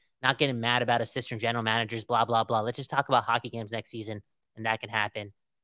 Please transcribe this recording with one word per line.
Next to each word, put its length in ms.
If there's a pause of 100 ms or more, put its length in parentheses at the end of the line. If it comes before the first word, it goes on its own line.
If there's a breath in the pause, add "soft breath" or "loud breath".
(220)
not 160
getting 220
mad 220
about 200
assistant 400
general 220
managers, 400
blah, 220
blah, 180
blah. 180
Let's 160
just 120
talk 180
about 160
hockey 260
games 220
next 200
season, 300 (340)
and 100
that 160
can 80
happen 440 (300)